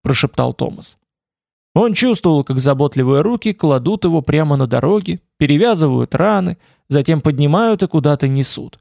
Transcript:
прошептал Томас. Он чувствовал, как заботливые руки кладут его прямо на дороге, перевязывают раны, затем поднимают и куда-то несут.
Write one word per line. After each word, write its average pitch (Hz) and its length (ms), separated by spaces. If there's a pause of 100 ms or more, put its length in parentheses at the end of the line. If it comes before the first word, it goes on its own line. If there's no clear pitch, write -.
прошептал 127 520
Томас. - 440 (760)
Он 220 180
чувствовал, 180 500
как 131 160
заботливые 135 600
руки 220 320
кладут 160 520
его 165 160
прямо 147 360
на 131 100
дороге, 170 540 (160)
перевязывают 147 760
раны, 185 420 (320)
затем 147 320
поднимают 160 640
и 170 40
куда-то 143 400
несут. 135 540